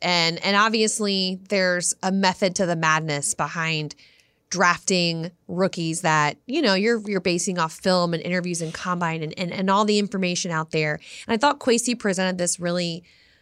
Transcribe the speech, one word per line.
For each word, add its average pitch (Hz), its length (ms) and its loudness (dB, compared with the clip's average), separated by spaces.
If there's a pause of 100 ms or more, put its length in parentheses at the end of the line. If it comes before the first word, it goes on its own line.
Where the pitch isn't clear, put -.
And, 170 420 2
and 196 100 2
obviously 208 840 2 (100)
there's 180 540 0
a 185 80 0
method 190 460 2
to 190 100 0
the 175 80 0
madness 156 580 0
behind 160 640 -4 (560)
drafting 175 800 2 (160)
rookies 170 540 -2
that, 156 440 2
you 294 160 -2
know, 220 140 4
you're, 220 340 2
you're 190 120 0
basing 175 360 -2
off 160 160 -2
film 180 400 2
and 165 80 -4
interviews 175 400 -4
and 160 120 -6
combine 170 500 -4
and, 156 160 -8
and, 175 120 -4
and 190 200 -2
all 208 140 4
the 208 120 2
information 190 540 -2
out 160 200 -4
there. 151 280 -2 (260)
And 226 80 -2
I 226 40 0
thought 285 220 2
Kwesi 240 380 0
presented 185 400 0
this 175 220 -2
really, 175 440 -4 (380)